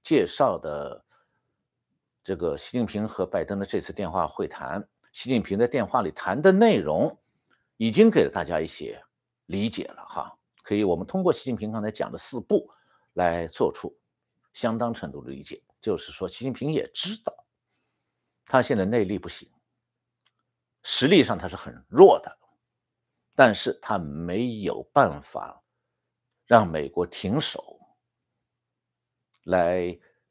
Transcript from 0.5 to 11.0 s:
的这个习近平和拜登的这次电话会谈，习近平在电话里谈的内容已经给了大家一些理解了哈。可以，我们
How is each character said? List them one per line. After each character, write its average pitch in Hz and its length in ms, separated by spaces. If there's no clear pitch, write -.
的 73 460
这 95 120
个 80 200
习 - 160
近 120 140
平 107 200
和 92 200
拜 87 180
登 98 140
的 98 80
这 95 140
次 - 120
电 90 180
话 85 160
会 80 220
谈， 78 400
习 - 160
近 120 140
平 98 160
在 120 80
电 120 200
话 123 140
里 82 100
谈 98 300
的 185 120
内 202 260
容 80 400
已 113 140
经 214 200
给 151 140
了 - 60
大 87 120
家 80 180
一 80 60
些 - 380
理 101 240
解 - 160
了 - 220
哈。 - 320
可 - 120
以， 104 100
我 87 120
们 92 100